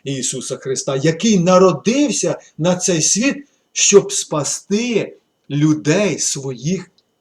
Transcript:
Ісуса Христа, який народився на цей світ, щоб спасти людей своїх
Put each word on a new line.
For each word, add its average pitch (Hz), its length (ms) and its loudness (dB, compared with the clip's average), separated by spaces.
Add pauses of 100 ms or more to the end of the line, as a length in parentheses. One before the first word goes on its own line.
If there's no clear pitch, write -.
Ісуса 131 540 -8
Христа, 135 380 -6
який 165 440 2
народився 185 1000 2 (180)
на 175 180 0
цей 175 260 -2
світ, - 460 -2 (240)
щоб - 400 4
спасти 202 1040 -4 (320)
людей 151 680 0
своїх 139 720 -6 (300)